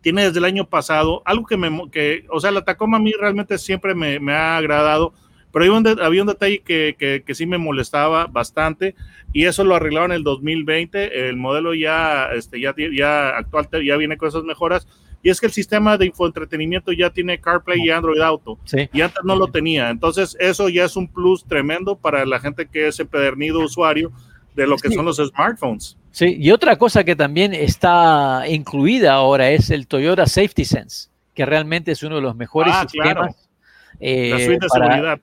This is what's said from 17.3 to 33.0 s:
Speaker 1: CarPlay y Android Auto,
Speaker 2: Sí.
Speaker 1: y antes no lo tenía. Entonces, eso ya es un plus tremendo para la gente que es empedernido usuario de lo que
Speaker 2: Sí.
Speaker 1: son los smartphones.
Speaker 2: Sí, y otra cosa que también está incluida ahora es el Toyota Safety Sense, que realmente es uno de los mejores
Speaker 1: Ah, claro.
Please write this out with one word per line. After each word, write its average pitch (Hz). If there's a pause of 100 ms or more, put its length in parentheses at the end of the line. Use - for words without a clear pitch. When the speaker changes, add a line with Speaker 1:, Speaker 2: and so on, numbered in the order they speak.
Speaker 1:
CarPlay 175
y 165
Android 160
Auto, 156
Speaker 2:
Sí. 139
Speaker 1:
y 143
antes 180
no 190
lo 190
tenía. 151
Entonces, 165
eso 190
ya 175
es -
un 185
plus 180
tremendo 170
para 147
la 131
gente 147
que 143
es 147
empedernido 147
usuario 156 (440)
de 139
lo 139
que -
Speaker 2:
Sí. 226
Speaker 1:
son 165
los 165
smartphones. 147 (140)
Speaker 2:
Sí, 175
y 151
otra 240
cosa 214
que 165
también 156
está 151
incluida 156
ahora 135
es 156
el 147
Toyota 160
Safety 190
Sense, - (240)
que 139
realmente 156
es 151
uno 156
de 147
los 127
mejores 156
Speaker 1:
Ah, 185
claro. 156